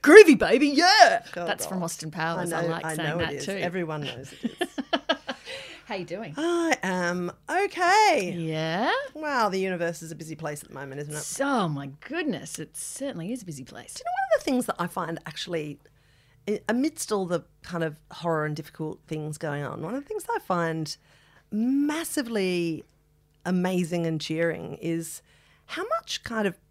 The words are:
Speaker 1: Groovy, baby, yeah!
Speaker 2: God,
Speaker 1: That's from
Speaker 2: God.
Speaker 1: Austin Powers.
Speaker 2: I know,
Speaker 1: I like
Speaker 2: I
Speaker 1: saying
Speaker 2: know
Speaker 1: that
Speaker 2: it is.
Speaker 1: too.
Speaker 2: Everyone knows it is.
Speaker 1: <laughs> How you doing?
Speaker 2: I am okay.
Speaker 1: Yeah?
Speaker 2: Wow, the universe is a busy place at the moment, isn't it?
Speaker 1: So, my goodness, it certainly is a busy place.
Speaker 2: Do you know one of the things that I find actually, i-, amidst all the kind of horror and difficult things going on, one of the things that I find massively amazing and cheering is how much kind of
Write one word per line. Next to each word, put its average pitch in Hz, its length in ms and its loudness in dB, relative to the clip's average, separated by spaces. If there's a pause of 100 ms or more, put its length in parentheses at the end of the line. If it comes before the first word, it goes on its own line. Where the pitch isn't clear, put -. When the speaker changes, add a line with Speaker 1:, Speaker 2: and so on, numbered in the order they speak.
Speaker 1:
Groovy, 330 360 12
baby, 254 300 4
yeah! 311 640 8
Speaker 2:
God, 175 160 -6
Speaker 1:
That's - 180 -4
from 190 140 -6
Speaker 2:
God. 170 60 -2
Speaker 1:
Austin 160 260 -8
Powers. 170 400 -4
Speaker 2:
I 165 100 -2
know, 170 60 0
Speaker 1:
I - 20 0
like 160 160 -4
Speaker 2:
I 160 100 -4
Speaker 1:
saying 160 140 -4
Speaker 2:
know 160 100 -4
Speaker 1:
that 160 140 -2
Speaker 2:
it - 40 -8
is. 135 80 -8
Speaker 1:
too. 196 80 -4
Speaker 2:
Everyone 170 480 -4
knows 131 320 -10
it - 180 -8 (100)
is. 349 60 -2 (320)
Speaker 1:
<laughs> - 880 -8
How 220 100 -10
you 185 80 -8
doing? 170 340 -10
Speaker 2:
I 339 460 0
am 180 480 -2 (180)
okay. 349 880 2
Speaker 1:
Yeah? 160 540 -2 (220)
Speaker 2:
Wow, 285 340 -2
the 190 120 -2
universe 175 440 -2
is 160 80 -12
a 160 40 -10
busy 156 200 -12
place 151 280 -8
at - 60 -20
the - 60 -18
moment, 139 260 -10
isn't 151 120 -10
it? 202 80 -6
Speaker 1:
So, 262 480 -2
my 139 200 -4 (120)
goodness, 262 580 -6
it 151 160 -12
certainly 202 560 -8
is 247 100 -8
a 190 40 -16
busy 143 180 -12
place. - 300 -18
Speaker 2:
Do - 80 -14
you - 40 -14
know 698 60 -4
one 740 260 0
of - 60 -2
the 302 80 0
things 247 140 2
that - 140 -4
I 175 80 -2
find 165 380 -6
actually, 151 540 -8 (680)
i-, 208 200 -2
amidst 254 460 -2
all 190 120 0
the 170 200 -2 (180)
kind 165 220 -4
of 151 120 -6 (140)
horror 160 340 -2
and 151 120 -4
difficult 156 500 -10
things 151 300 -6
going 147 260 -4
on, - 180 -8
one 185 140 -6
of 285 80 -6
the - 40 -20
things 427 180 -8
that 466 100 -4
I 392 40 -2
find 165 560 -2 (560)
massively 226 1300 0 (640)
amazing 180 600 0
and 160 160 -2
cheering 165 600 -2
is 165 400 -6 (440)
how - 240 -8
much - 340 -6
kind 220 240 -2
of 175 80 -4 (160)